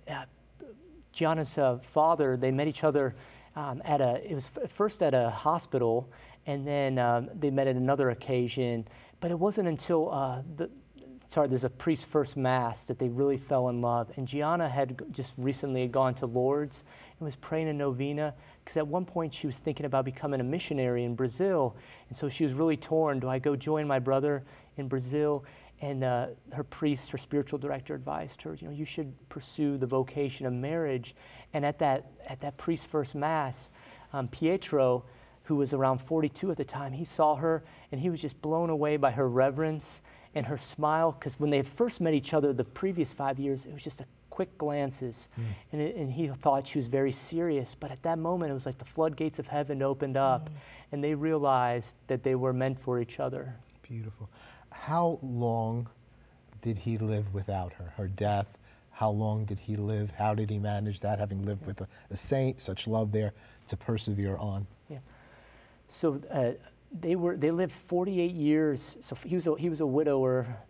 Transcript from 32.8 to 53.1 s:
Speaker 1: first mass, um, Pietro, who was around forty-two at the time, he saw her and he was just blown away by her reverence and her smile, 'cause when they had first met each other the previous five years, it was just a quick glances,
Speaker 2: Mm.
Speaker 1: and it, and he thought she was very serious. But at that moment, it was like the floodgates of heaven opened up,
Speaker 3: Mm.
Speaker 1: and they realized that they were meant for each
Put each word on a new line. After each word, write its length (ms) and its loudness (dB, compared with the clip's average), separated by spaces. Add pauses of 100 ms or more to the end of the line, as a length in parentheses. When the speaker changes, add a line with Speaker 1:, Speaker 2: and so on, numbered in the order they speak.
Speaker 1:
first 280 -2
mass, 560 -2 (420)
um, 160 -2
Pietro, 760 2 (380)
who 140 0
was 180 2
around 240 4
forty-two 520 0
at 60 -2
the 80 -2
time, 280 -8
he 120 -6
saw 300 4
her 300 0 (280)
and 80 -2
he 100 0
was 100 -2
just 220 -6
blown 280 2
away 260 2
by 140 4
her 180 2
reverence 760 0 (320)
and 100 -2
her 140 -4
smile, 540 2
'cause 260 -8
when 120 2
they 60 6
had 100 2
first 340 0
met 120 4
each 220 2
other 180 6
the 120 0
previous 480 -2
five 260 -2
years, 260 -2
it 80 -14
was 100 -12
just 180 -10
a 60 -14 (220)
quick 300 -6
glances, 800 -4
Speaker 2:
Mm. 60 -4 (280)
Speaker 1:
and 80 -2
it, 160 -2
and 160 -2
he 160 -2
thought 380 2
she 120 -4
was 100 0
very 240 4
serious. 600 -2
But 160 -10
at 120 -12
that 160 0
moment, 320 0
it 40 -2
was 120 -6
like 100 -4
the 80 -16
floodgates 540 0
of 80 -6
heaven 360 -2
opened 360 0
up, 320 4
Speaker 3:
Mm. 40 -12 (380)
Speaker 1:
and 120 -2
they 100 2
realized 800 2 (140)
that 140 0
they 120 4
were 180 2
meant 260 0
for 200 0
each 200 -4